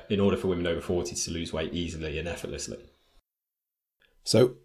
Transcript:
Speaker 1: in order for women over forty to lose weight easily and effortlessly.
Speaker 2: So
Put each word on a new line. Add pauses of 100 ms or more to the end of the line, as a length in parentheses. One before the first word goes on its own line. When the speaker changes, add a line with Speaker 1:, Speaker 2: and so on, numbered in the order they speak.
Speaker 1:
in
order
for
women
over
forty
to
lose
weight
easily
and
effortlessly. (1400)
Speaker 2:
So